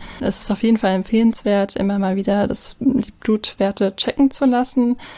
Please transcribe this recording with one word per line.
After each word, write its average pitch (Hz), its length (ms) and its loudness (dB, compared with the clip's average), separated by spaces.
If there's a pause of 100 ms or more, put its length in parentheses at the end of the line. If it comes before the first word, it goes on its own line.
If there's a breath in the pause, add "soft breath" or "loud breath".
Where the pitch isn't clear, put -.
(200 loud breath)
es 247 220 -2
ist - 80 -2
auf 202 120 -2
jeden 226 140 4
Fall 196 160 2
empfehlenswert, 202 840 2
immer 196 220 0
mal 190 180 0
wieder 202 300 0
das, - 320 -6
die - 340 0
Blutwerte 202 840 -2
checken 277 340 0
zu - 140 -4
lassen. 247 540 2 (200 loud breath)